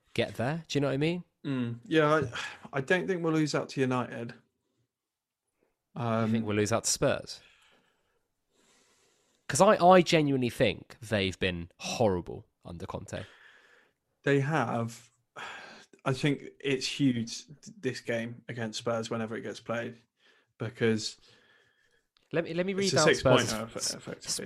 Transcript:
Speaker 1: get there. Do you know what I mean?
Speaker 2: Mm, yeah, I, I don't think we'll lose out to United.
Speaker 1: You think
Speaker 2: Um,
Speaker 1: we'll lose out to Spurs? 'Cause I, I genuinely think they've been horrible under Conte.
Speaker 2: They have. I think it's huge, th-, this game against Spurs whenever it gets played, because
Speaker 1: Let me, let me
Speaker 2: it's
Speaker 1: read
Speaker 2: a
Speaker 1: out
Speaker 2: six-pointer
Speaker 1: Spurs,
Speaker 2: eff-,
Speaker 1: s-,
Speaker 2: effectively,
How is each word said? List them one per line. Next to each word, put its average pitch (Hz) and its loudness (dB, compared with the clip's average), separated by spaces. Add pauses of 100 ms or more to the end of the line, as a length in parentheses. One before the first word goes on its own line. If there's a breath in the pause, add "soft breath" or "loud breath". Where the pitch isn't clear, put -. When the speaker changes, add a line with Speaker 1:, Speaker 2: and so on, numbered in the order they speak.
(160)
Speaker 1:
get 113 -2
there. 151 -4
Do - -4
you 139 0
know 143 2
what 135 0
I 135 -2
mean? 170 -2 (220)
Speaker 2:
Mm, 123 -4
yeah, 156 4
I, - -4
I - -2
don't 170 2
think 180 -2
we'll 165 0
lose 156 2
out 147 -2
to 135 -2
United. 123 -2 (1600)
Speaker 1:
You - -4 (260)
think 110 2
Speaker 2:
Um, 110 0
Speaker 1:
we'll 104 0
lose 104 2
out 110 0
to - -2
Spurs? - -2 (2000 soft breath)
'Cause 131 4
I, 202 8 (100)
I 185 10
genuinely 139 2
think - -2
they've 98 0
been 87 -2
horrible - 0 (200)
under 87 -12
Conte. - -10 (1000 soft breath)
Speaker 2:
They 139 4
have. 117 -2 (960 loud breath)
I 135 0
think 143 0 (160)
it's 131 -2
huge, 120 0
th-, - -20
this 123 -6
game 117 -6
against 113 -8
Spurs 113 -4
whenever 113 -4
it 110 -10
gets 104 -10
played, 117 -6 (640 soft breath)
because 113 -2 (1120 soft breath)
Speaker 1:
Let 160 -2
me, 165 -8
let 175 -2
me 196 -2
Speaker 2:
it's 185 -2
Speaker 1:
read 196 2
Speaker 2:
a 170 4
Speaker 1:
out 151 6
Speaker 2:
six-pointer 127 6
Speaker 1:
Spurs, 110 -4
Speaker 2:
eff-, - -10
Speaker 1:
s-, - -4
Speaker 2:
effectively, - -8